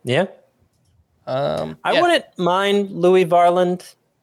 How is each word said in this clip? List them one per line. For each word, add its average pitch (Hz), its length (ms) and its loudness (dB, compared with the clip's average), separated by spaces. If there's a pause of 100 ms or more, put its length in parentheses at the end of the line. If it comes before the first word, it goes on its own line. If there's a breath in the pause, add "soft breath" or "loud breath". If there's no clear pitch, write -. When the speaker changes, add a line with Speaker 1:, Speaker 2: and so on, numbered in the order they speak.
Speaker 1:
Yeah. 143 240 -2 (1000)
Speaker 2:
Um, 151 580 -6
Speaker 1:
I 175 80 -2
Speaker 2:
yeah. 170 80 0
Speaker 1:
wouldn't - 240 0 (140)
mind 196 520 -2
Louis 185 360 2
Varland 175 680 0 (280)